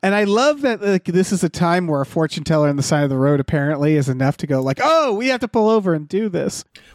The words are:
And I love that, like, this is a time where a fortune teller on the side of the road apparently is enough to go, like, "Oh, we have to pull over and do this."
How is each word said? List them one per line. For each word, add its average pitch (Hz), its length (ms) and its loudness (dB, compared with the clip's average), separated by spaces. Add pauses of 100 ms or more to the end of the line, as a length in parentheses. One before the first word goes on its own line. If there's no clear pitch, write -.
And 196 140 0
I 208 100 2
love 262 360 2
that, 240 200 -2
like, 202 240 0
this 180 260 0
is 190 120 0
a 170 60 0
time 175 380 0
where 143 140 0
a 139 40 -2
fortune 160 380 -4
teller 151 240 2
on 143 100 0
the 139 60 0
side 147 200 0
of 139 60 0
the 135 80 -2
road 139 220 2
apparently 147 560 0
is 139 140 0
enough 135 280 -2
to 147 100 -8
go, 135 140 0
like, 135 200 -2
"Oh, 302 320 2
we 226 140 -2
have 254 140 0
to 247 60 -4
pull 214 220 2
over 202 240 2
and 151 140 -4
do 208 220 -2
this." 165 340 -6 (320)